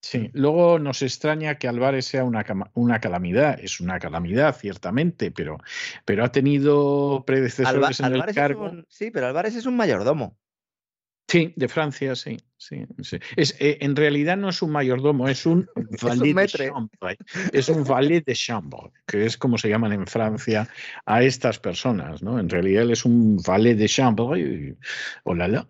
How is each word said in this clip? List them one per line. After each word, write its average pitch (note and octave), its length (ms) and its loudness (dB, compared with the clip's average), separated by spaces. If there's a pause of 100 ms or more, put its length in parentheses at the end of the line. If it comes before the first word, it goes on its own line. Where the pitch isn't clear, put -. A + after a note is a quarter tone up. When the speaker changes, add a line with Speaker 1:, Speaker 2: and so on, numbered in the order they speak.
Speaker 1:
Sí, B2+ 320 -4
luego E3 460 4
nos C#3+ 220 -4
extraña D3+ 560 -2
que C3 100 -6
Álvarez B2+ 380 0
sea C3 180 -2
una A#2+ 200 -2
cama-, F#2+ 300 -6
una A#2+ 260 2
calamidad. F#2+ 640 0
Es - 180 -10
una F2+ 200 -4
calamidad, F2 560 0
ciertamente, G#2 760 -2
pero, D#2 260 -8 (480)
pero G2+ 180 2
ha - 80 0
tenido C#3+ 960 2
predecesores C3 500 2
Speaker 2:
Alba-, C#3+ 140 4 (100)
Speaker 1:
en C#3 60 0
el B2+ 80 2
Speaker 2:
Álvarez E3+ 220 -2
es C#3+ 60 2
Speaker 1:
cargo. D3 240 0
Speaker 2:
un, F3 240 -12
sí, A3+ 220 -10
pero C#3 160 -2
Álvarez F#3 280 -2
es A#3 100 -8
un B3+ 120 -2
mayordomo. C3 600 0 (920)
Speaker 1:
Sí, E3+ 280 2
de C3 100 -2
Francia, C#3 480 -4
sí, - 220 -10 (180)
sí, - 300 -14 (180)
sí. - 160 -10 (160)
Es, D#3 240 2
eh, D3 220 2
en C#3 160 -2
realidad D3 400 2
no G3+ 120 -4
es F3 120 -4
un E3 100 -2
mayordomo, C3+ 560 2
es C3 180 -2
un F3 300 4
Speaker 2:
<laughs> A2 160 -8
Es - 120 -8
un A#2+ 60 2
Speaker 1:
valet A#2+ 180 2
de D3+ 60 2
Speaker 2:
maître. F#3 360 0
Speaker 1:
chambre. A2 480 -8 (340)
Es C#3 180 0
un D#3 140 2
valet C#3 420 2
de B2 80 -2
chambre, F#2 580 -8 (140)
que G#2 200 0
es A#2 120 -2
como A#2+ 200 0
se A2 100 -2
llaman G#2+ 260 2
en F#2+ 140 -4
Francia G#2+ 640 -2 (360)
a A2 160 4
estas B2+ 380 2
personas, F2+ 640 -4
¿no? A#2 160 -4
En F#2 100 -2
realidad F#2+ 340 2
él A#2+ 80 2
es A2 120 0
un A#2 420 6
valet A2 320 4
de G#2 120 2
chambre B2+ 500 2
y, D#2 360 -6 (500)
oh F2 100 -2
la E2+ 140 0
la. - 200 -2